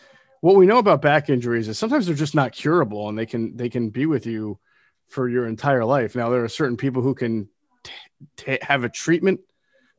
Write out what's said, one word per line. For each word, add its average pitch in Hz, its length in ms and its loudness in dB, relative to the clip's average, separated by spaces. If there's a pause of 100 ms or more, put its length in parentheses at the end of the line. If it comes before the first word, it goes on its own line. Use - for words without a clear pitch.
(420)
what 190 160 6
we 185 80 10
know 214 120 6
about 196 240 4
back 147 280 2
injuries 117 400 0
is 110 100 -8
sometimes 226 260 0
they're 170 100 -2
just 147 200 -2
not 131 160 2
curable, 110 560 -2
and 107 100 -6
they 113 80 -4
can, 113 300 -6
they 120 140 -6
can 117 220 -4
be 123 140 -4
with 139 200 -2
you 107 340 -8 (480)
for 127 220 -4
your 120 180 -2
entire 120 380 -2
life. 123 300 -2
Now, 120 140 -2
there 123 140 0
are 113 60 -4
certain 127 260 -4
people 127 260 -4
who 135 140 -2
can 113 320 -4 (360)
t-, - 80 -20 (440)
t-, - 260 -6
have 139 220 0
a 117 60 -2
treatment 175 500 0 (600)